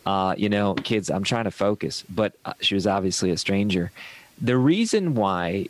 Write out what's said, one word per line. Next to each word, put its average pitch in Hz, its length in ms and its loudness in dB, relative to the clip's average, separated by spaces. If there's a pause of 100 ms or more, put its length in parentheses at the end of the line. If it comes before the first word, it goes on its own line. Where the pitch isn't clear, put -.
uh, 95 320 2
you 104 120 0
know, 104 260 2
kids, 104 340 -2
I'm 92 140 0
trying 117 220 -2
to 98 60 -4
focus." - 580 -2
But, 101 240 -2 (120)
uh, - 160 -10
she - 140 0
was 98 120 2
obviously 95 440 0
a 80 60 0
stranger. 98 540 0 (500)
The 123 160 2
reason 185 580 2
why 95 540 0